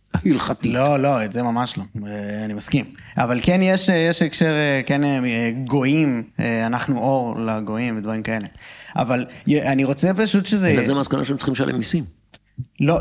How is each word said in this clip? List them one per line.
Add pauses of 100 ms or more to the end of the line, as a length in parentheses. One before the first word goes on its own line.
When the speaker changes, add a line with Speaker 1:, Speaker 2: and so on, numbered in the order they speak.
(140)
Speaker 1:
הלכתית.
Speaker 2:
לא,
לא,
את
זה
ממש
לא. (220)
אה,
אני
מסכים. (320)
אבל
כן
יש,
אה,
יש
הקשר,
אה,
כן,
אה,
אה, (160)
גויים, (180)
אה,
אנחנו
אור
לגויים
ודברים
כאלה. (500)
אבל (220)
י-,
אני
רוצה
פשוט
שזה
Speaker 1:
אלא
זה
מסקנה
שהם
צריכים
לשלם
מיסים. (760)
Speaker 2:
לא,